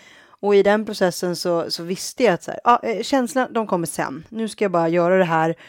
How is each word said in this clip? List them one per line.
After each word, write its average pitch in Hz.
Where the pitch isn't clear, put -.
Och 202
i 196
den 208
processen 185
så, 170
så 170
visste 185
jag 196
att -
så -
här, -
ja, 240
eh, 226
känslan, 254
de 220
kommer 170
sen. 156
Nu 220
ska -
jag 196
bara 165
göra 175
det 185
här 165